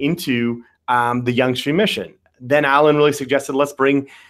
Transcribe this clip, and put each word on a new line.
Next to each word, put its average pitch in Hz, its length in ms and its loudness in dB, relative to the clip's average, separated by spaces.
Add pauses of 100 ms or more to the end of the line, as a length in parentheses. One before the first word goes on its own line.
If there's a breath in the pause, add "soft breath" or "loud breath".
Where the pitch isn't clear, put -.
into, 120 640 -2 (240 loud breath)
um, 123 340 0
the 123 100 -2
Young 127 220 0
Street 143 200 -4
Mission. 175 380 -2 (280)
Then 143 240 0
Alan 147 320 4
really 147 160 4
suggested, 135 420 -4
"Let's 143 180 0
bring, 139 360 0 (220 loud breath)